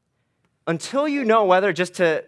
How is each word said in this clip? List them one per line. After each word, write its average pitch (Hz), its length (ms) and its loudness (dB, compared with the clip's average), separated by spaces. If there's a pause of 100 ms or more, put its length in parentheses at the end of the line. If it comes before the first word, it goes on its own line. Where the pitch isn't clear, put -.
(680)
Until 240 400 -4
you 285 180 -4
know 220 200 2
whether 185 280 2
just 180 220 -4
to, 160 340 0